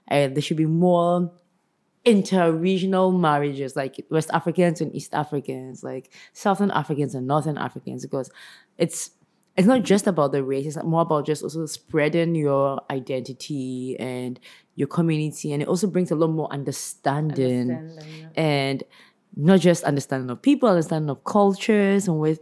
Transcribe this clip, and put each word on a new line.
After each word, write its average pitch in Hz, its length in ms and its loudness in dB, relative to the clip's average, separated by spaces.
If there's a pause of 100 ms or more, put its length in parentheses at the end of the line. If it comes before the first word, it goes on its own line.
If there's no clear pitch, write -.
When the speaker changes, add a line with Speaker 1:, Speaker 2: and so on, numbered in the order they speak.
(100)
Speaker 1:
uh, 143 180 4
there 139 140 -4
should 160 160 -4
be 160 80 2
more 175 640 2 (720)
inter-regional 185 1080 2
marriages, 147 640 0
like 135 220 -4 (140)
West 156 220 0
Africans 170 480 2
and 156 140 -4
East - 180 -10
Africans, 131 680 -6
like 131 300 -12 (200)
Southern 202 380 0
Africans 143 460 -2
and 127 100 -6
Northern 147 320 0
Africans, 127 480 -10
because 135 240 -6 (480)
it's, - 320 -4 (460)
it's 185 100 4
not 254 160 6
just 196 240 2
about 156 240 2
the 139 140 -2
race, 135 220 -4
it's 147 180 -8
more 165 160 2
about 156 260 0
just 151 160 -2
also 160 240 -6
spreading 160 680 0
your 139 440 0 (100)
identity 127 1080 -8
and 123 400 -8 (380)
your 139 100 0
community, 156 680 -2
and 147 100 -2
it - 60 -4
also 185 200 0
brings 175 240 -2
a - 20 0
lot 160 140 2
more 160 240 -4
understanding, 135 1200 -2
Speaker 2:
Understanding, 160 480 -14
yeah. 160 160 -20
Speaker 1:
and 139 480 0 (500)
not 175 260 6
just 165 220 4
understanding 135 480 -2
of 120 100 -8
people, 285 280 4
understanding 160 420 2
of - 140 -8
cultures 202 840 2
and 160 140 0
with, 156 220 0